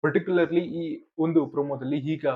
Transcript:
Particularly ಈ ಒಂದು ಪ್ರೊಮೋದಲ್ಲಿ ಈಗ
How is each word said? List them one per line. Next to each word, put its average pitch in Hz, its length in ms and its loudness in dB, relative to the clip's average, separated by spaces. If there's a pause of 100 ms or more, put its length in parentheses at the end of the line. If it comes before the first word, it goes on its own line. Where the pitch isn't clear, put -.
Particularly 170 560 2
ಈ 165 460 -6 (120)
ಒಂದು 160 280 4
ಪ್ರೊಮೋದಲ್ಲಿ 143 520 -4
ಈಗ 151 260 -4 (120)